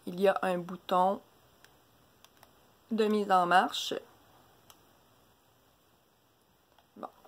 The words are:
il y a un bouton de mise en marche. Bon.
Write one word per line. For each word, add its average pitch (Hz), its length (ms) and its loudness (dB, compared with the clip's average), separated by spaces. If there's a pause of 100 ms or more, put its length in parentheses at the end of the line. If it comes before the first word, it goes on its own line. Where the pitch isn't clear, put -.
il 180 160 -8
y 202 80 4
a - 140 0
un 185 160 -2
bouton 185 600 -2 (1700)
de 220 160 0
mise 208 260 0
en 180 140 4
marche. 185 480 2 (3000)
Bon. - 120 -14 (200)